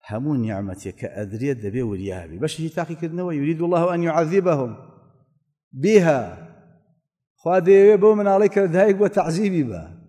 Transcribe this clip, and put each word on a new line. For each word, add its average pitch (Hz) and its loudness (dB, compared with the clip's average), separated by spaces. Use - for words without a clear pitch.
هەموو 131 -4
نیعمەتێک 98 -8
کە 117 -10
ئەدرێت 113 -8
دەبێ 107 -6
وریابی. 92 -8
بەشێکی 156 -8
تاقیکردنەوە، 170 -8
«يريد 156 -4
الله 175 0
أن 170 -2
يعذبهم 165 0
بها.» 160 2
خوا 180 0
دەیەوێ 196 8
بەو 214 6
مناڵەی 202 2
کە 202 2
لە 180 0
دایک 196 4
بووە 202 2
تەعزیبی 175 -2
بە 92 -8